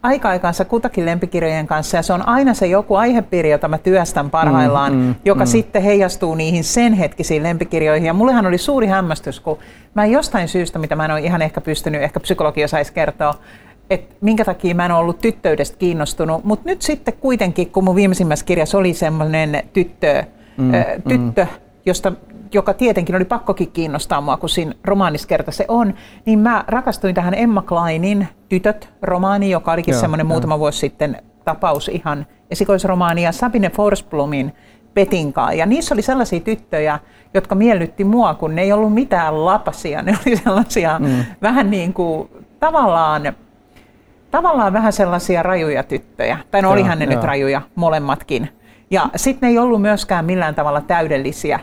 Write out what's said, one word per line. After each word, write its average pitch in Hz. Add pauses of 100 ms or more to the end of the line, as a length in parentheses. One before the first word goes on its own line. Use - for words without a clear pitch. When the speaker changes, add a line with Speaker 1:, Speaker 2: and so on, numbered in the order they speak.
Speaker 1:
aika 240
aikansa 180
kutakin 226
lempikirjojen 165
kanssa, 156
ja 165
se 185
on 180
aina 262
se 190
joku 196
aihepiiri, 202
jota 151
mä 156
työstän 170
parhaillaan, 143
Speaker 2:
Mm, 131
mm, 127 (100)
Speaker 1:
joka 143
Speaker 2:
mm. -
Speaker 1:
sitten 220
heijastuu 190
niihin 160
sen 240
hetkisiin 160
lempikirjoihin. 160
Ja 165
mullehan 220
oli 180
suuri 262
hämmästys, 180
kun 156 (360)
mä 208
en 214
jostain 226
syystä, 175
mitä 156
mä 156
en 156
ole 156
ihan 170
ehkä 156
pystynyt, 151
ehkä -
psykologi 151
osaisi 147
kertoa, 147 (560)
et -
minkä 214
takia 180
mä 175
en 175
ole 170
ollut 170
tyttöydestä 151
kiinnostunut. 160
Mut 208
nyt 359
sitten -
kuitenkin, 196
kun 190
mun 185
viimeisimmässä 185
kirjassa 170
oli 180
semmonen 156 (100)
tyttö, 170 (320)
Speaker 2:
Mm, 127
Speaker 1:
ö, - (180)
Speaker 2:
mm. -
Speaker 1:
tyttö, 127 (400)
josta, 185 (400)
joka 202
tietenkin 185
oli 185
pakkokin -
kiinnostaa 151
mua, 143
kun 165
siinä 160 (120)
romaanissa 185
kerta 156
se 208
on, 226 (320)
niin 220
mä 220
rakastuin 220
tähän 180
Emma 214
Kleinin 170 (200)
Tytöt-romaaniin, 190
joka 170
olikin 170
Speaker 2:
Joo, 120
Speaker 1:
semmonen 156
Speaker 2:
joo. 156
Speaker 1:
muutama 160
vuosi -
sitten 147 (280)
tapaus, 156
ihan 147 (240)
esikoisromaani. 180
Ja 170
Sabine 220
Forsblomin 147 (400)
Petinkaa. 160
Ja 160
niissä 285
oli 214
sellaisia 247
tyttöjä, 151 (360)
jotka 190
miellytti 196
mua, 208
kun 156
ne 175
ei 196
ollut 214
mitään 165
lapasia. 170
Ne 190
oli 240
sellaisia 175
Speaker 2:
Mm. 131 (180)
Speaker 1:
vähän 208
niin 180
kuin 165 (320)
tavallaan, 170 (1080)
tavallaan 285
vähän 214
sellaisia 175
rajuja 160
tyttöjä. 120 (120)
Tai 196
no, 190
Speaker 2:
Joo, 196
Speaker 1:
olihan 190
ne 151
nyt 131
Speaker 2:
joo. 117
Speaker 1:
rajuja 139 (120)
molemmatkin. 147 (420)
Ja 170
sit 262
ne 247
ei 233
ollut 233
myöskään 202
millään 170
tavalla 147
täydellisiä. 143